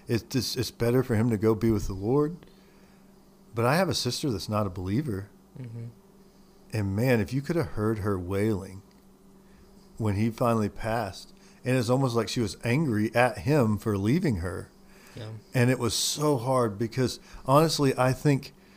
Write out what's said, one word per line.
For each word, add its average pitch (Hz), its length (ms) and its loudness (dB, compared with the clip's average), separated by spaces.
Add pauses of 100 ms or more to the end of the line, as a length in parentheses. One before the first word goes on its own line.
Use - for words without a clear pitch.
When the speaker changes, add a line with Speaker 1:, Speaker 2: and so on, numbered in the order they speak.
Speaker 1:
it's 120 160 -2
just, - 340 -4
it's 120 140 -4
better 120 320 0
for 117 140 0
him 117 140 2
to 110 60 0
go 110 200 4
be 113 160 2
with 101 160 0
the 98 60 -4
Lord. 139 420 -2 (1160)
But 113 120 0
I 143 100 4
have 185 120 2
a 175 60 0
sister 123 360 -2
that's 98 180 -4
not 107 180 0
a 95 40 -4
believer. 98 580 -4 (320)
Speaker 2:
Mm-hmm. 117 240 -12 (880)
Speaker 1:
And 101 240 -2
man, 120 240 4
if 98 120 -2
you 139 80 -2
could 151 140 -4
have 147 140 0
heard 107 320 -2
her 101 180 -2
wailing 95 640 -2 (1120)
when 104 200 0
he 113 140 2
finally 113 380 0
passed, 110 640 -6 (320)
and 127 140 0
it's 113 100 -2
almost 127 280 0
like 110 120 0
she - 120 -4
was 101 240 -2
angry 117 500 0
at 120 240 2
him 110 400 2
for 104 180 -2
leaving 123 420 2
her. 90 320 -8 (440)
Speaker 2:
Yeah. 110 140 -12 (260)
Speaker 1:
And 123 160 4
it 127 80 2
was 117 160 0
so 151 420 0
hard 120 420 0
because 120 420 -2 (260)
honestly, 147 500 4
I 127 160 4
think, 135 400 0 (240)